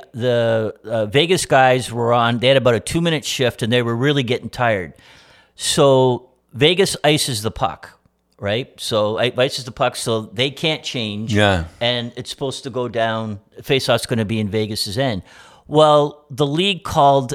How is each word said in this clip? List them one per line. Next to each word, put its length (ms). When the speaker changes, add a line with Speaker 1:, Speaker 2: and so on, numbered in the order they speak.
Speaker 1:
the, 600
uh, 220
Vegas 380
guys 460
were 220
on, 260
they 80
had 80
about 200
a 40
two-minute 460
shift, 360
and 120
they 80
were 140
really 280
getting 260
tired. 440
So 760
Vegas 500
ices 380
the 100
puck, 480
right? 400
So 400
i-, 180
ices 280
the 60
puck, 240
so 260
they 280
can't 340
change. 500
Speaker 2:
Yeah. 320
Speaker 1:
And 340
it's 140
supposed 340
to 60
go 180
down, 520
faceoff's 440
gonna 200
be 140
in 100
Vegas's 480
end. 260
Well, 640
the 180
league 360
called 520